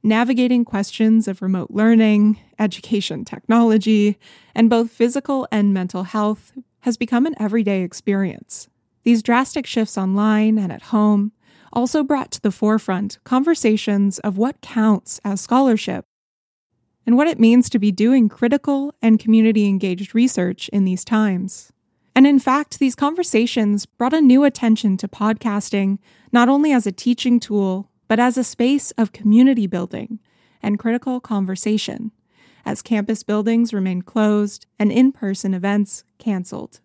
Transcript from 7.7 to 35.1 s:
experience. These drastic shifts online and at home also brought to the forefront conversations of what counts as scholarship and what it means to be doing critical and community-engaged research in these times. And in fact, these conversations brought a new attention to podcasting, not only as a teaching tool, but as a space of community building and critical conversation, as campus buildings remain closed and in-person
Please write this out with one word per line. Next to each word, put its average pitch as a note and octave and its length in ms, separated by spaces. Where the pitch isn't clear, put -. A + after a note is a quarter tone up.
experience. - 840
These A#3 220
drastic B3+ 420
shifts - 320
online G#3+ 600
and F#3+ 120
at - 120
home G#3 500
also C4 320
brought C#4 260
to - 100
the G3+ 120
forefront G#3 720
conversations G#3+ 960
of G3 180
what B3 220
counts - 640
as G3+ 160
scholarship B3 640
and A#3+ 120
what D4 100
it E4 140
means A#3 300
to G#3+ 100
be G#3 100
doing A3+ 380
critical C#4 760
and A3 160
community-engaged G3+ 960
research G3+ 540
in G3 160
these F#3 200
times. G3 680
And C4+ 140
in C#4+ 100
fact, C4+ 400
these C4 160
conversations A#3 920
brought B3+ 280
a D#4+ 60
new C4+ 240
attention A3 540
to G3 100
podcasting, G3+ 920
not A#3+ 180
only C#4+ 220
as B3 160
a G3 60
teaching A#3+ 480
tool, G3 500
but A3 120
as B3 180
a B3 60
space C4+ 480
of A3 180
community A3+ 560
building F#3+ 540
and G#3 160
critical A#3+ 400
conversation, G#3 960
as - 160
campus G#3+ 440
buildings A3 500
remain F#3 260
closed G#3 640
and G#3 140
in-person G#3+ 600